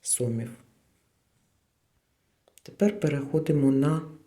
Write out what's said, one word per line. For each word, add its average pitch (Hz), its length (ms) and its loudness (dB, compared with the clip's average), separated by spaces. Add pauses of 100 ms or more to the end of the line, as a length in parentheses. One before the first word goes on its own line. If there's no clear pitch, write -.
сомів. 117 500 -4 (2000)
Тепер - 380 -2
переходимо 147 720 2
на 151 300 2 (240)